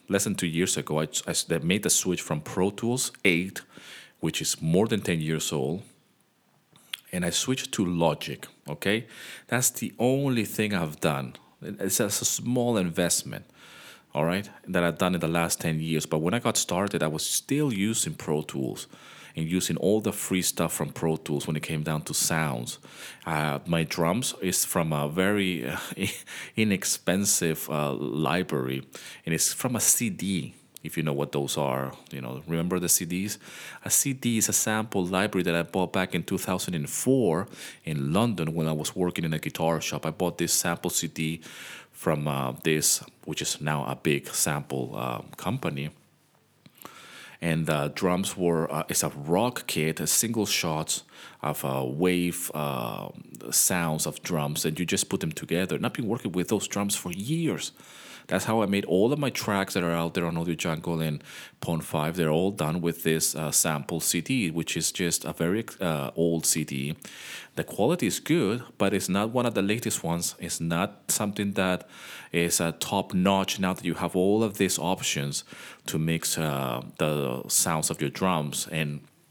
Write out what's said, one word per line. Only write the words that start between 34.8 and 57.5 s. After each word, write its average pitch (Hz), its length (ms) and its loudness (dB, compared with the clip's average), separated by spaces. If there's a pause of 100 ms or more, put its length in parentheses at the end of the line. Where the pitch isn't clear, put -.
library 95 380 2
that 85 120 2
I 85 80 4
bought 90 300 0
back 92 220 0
in 87 100 0
two 95 140 -2
thousand - 360 -2
and 71 140 -2
four 107 580 2 (380)
in 73 300 -2
London 92 400 2
when 80 120 2
I 80 60 2
was 76 240 -4
working 90 280 0
in 78 100 0
a 78 40 0
guitar 80 440 0
shop. - 240 -4
I 80 40 -2
bought 87 280 0
this 85 160 2
sample 87 360 0
C - 180 0
D 80 340 -4 (560)
from, 76 300 0
uh, 67 240 -2 (100)
this, 78 400 2 (220)
which - 180 -6
is - 180 -4
now 73 240 -2
a 65 120 -4
big 73 320 0
sample, 69 680 -2
um, 58 280 -4 (120)
company. 78 540 -4 (1500)
And 80 260 2
the 73 260 2
drums 92 440 0
were, 85 360 2
uh, 78 160 -2
it's - 140 0
a 78 60 2
rock 85 580 0
kit, 78 340 0
a 78 60 -2
single 110 400 2
shots - 560 0 (400)
of, - 220 -2
uh, 67 200 0
wave, 87 720 2
uh, 58 540 -4 (420)
sounds 82 560 2
of - 160 -6
drums, 76 420 -2
and 80 140 0
you 87 80 0
just - 220 0
put 98 120 0
them 80 120 -2
together. 85 420 -2
And 76 100 -2
I've - 80 0
been 117 140 -4
working 104 260 -2
with 87 160 0
those 101 200 0
drums 101 260 -2
for - 160 -4
years. 120 640 -2 (560)